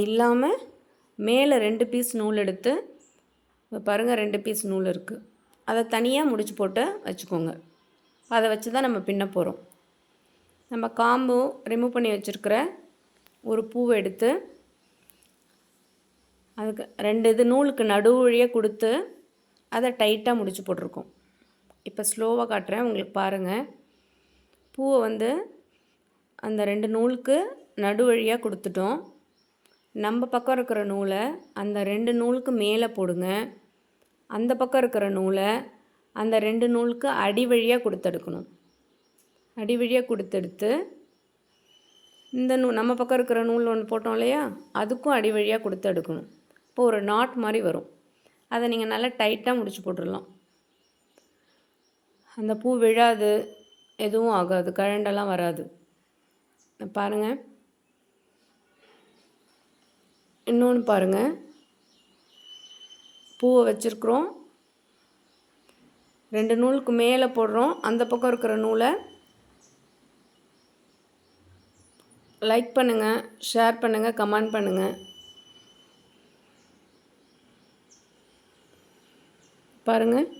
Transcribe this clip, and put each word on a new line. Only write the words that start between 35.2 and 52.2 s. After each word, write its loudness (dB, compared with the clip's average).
அந்த 0
ரெண்டு 0
நூலுக்கு 0
அடி 0
வழியா 4
கொடுத்தெடுக்கணும். -4
அடி 0
வழியா 2
கொடுத்தெடுத்து -4
இந்த 2
நூ-, 2
நம்ம 2
பக்கம் 0
இருக்கிற 0
நூல் 2
ஒண்ணு -2
போட்டோம் -2
இல்லையா, 0
அதுக்கும் -2
அடி 2
வழியா 0
கொடுத்து -4
எடுக்கணும். -6
இப்போ 0
ஒரு 2
நாட் 2
மாதிரி 0
வரும். -4
அதை 0
நீங்க -2
நல்லா -2
டைட்டா 0
முடிச்சு -8
போட்டுடலாம். -6